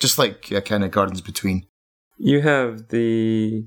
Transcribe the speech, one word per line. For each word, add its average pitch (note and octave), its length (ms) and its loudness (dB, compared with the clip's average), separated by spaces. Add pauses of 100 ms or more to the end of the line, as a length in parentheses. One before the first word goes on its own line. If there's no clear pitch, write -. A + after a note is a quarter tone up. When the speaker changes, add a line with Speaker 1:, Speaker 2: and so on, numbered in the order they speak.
Speaker 1:
just B2 180 0
like, A2 320 -2
uh, G2+ 100 0
kind G#2+ 220 -2
of A#2 80 -2
Gardens F#2+ 300 0
Between. F#2 440 -4 (560)
Speaker 2:
You C#3+ 200 4
have B2 480 0
the A2 800 0